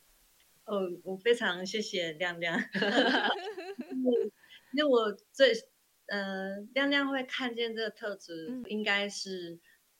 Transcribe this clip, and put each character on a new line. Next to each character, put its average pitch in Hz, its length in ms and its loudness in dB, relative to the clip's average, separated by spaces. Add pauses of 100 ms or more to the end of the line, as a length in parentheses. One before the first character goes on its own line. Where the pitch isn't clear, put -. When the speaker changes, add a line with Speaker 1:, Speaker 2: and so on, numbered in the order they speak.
(640)
Speaker 1:
哦， 208 140 -2 (240)
我 190 140 -6
非 233 160 4
常 185 320 0
谢 208 160 -2
谢 175 320 -4
亮 170 260 -4
亮。 165 180 -2
<laughs> - 140 -4
Speaker 2:
<laughs> 302 1200 0
Speaker 1:
因 262 140 -4
为， 240 260 2 (420)
因 285 100 2
为 294 60 4
我 226 220 4 (200)
最， 262 200 8 (540)
呃， 196 540 -4 (160)
亮 277 140 4
亮 285 200 2
会 269 140 0
看 254 300 -4
见 226 220 -2
这 226 60 -2
个 220 80 -2
特 208 260 -8
质， 165 360 -10
Speaker 2:
嗯。 254 160 -6
Speaker 1:
应 214 160 -2
该 202 260 2
是 180 480 -8 (420)